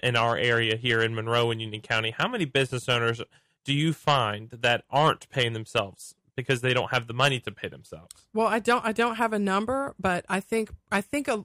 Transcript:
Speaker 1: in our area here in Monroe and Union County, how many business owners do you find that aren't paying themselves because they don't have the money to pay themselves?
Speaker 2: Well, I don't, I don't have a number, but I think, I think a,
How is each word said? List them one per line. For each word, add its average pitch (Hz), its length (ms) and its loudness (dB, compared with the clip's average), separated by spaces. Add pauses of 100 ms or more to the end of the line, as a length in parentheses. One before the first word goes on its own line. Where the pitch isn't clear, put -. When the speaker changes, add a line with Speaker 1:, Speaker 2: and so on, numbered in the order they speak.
Speaker 1:
in 123 140 2
our 117 200 4
area 117 380 2
here 117 260 2
in 113 140 0
Monroe 117 360 2
and 113 100 -4
Union 110 200 -8
County, 113 300 -2
how 160 160 -2
many 233 160 -2
business 131 460 -2
owners 117 320 2 (420)
do 135 100 -4
you 151 200 2
find 113 560 0
that 117 400 0
aren't 147 400 2
paying 120 240 0
themselves 110 600 -6 (220)
because 123 240 -2
they 127 120 2
don't 120 180 0
have 120 160 0
the 120 60 -8
money 131 280 2
to 104 100 -10
pay - 160 -10
themselves? - 460 -16 (200)
Speaker 2:
Well, 220 140 2
I 214 120 0
don't, 233 260 0
I 220 80 -2
don't 233 220 0
have 226 180 0
a 214 40 0
number, 214 640 -2
but 180 300 0
I 190 100 0
think, 220 320 -4 (180)
I 202 120 0
think 285 260 -4
a, 220 180 -2